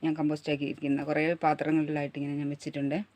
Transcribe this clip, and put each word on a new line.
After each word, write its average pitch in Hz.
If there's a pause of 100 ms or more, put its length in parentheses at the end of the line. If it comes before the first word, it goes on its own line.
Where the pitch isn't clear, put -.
ഞാൻ 160
കമ്പോസ്റ്റ് 151
ആക്കിയിരിക്കുന്നത്. 139
കുറേ 151 (200)
പാത്രങ്ങളിലായിട്ട് 151
ഇങ്ങനെ 143
ഞാൻ 143
വെച്ചിട്ടുണ്ട്. 139 (220)